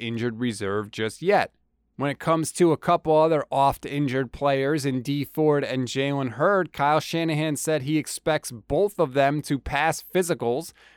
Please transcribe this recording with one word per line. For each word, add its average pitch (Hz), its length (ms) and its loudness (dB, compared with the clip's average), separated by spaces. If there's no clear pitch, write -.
injured 117 360 -4
reserve 104 500 -4
just 110 320 -6
yet. 175 320 0
When 147 160 -2
it - 80 -8
comes 160 340 0
to 175 180 4
a 143 60 2
couple 160 380 2
other 156 360 4
oft-injured 139 800 0
players 139 540 0
in 131 160 -2
Dee 139 240 -4
Ford 147 380 2
and 127 240 -2
Jalen 135 460 -2
Hurd, 170 380 2
Kyle 151 280 2
Shanahan 160 560 -2
said 156 280 -2
he 156 140 0
expects - 540 -4
both 147 480 -2
of 143 140 2
them 139 300 2
to 143 140 -2
pass 151 460 -2
physicals, 156 680 -2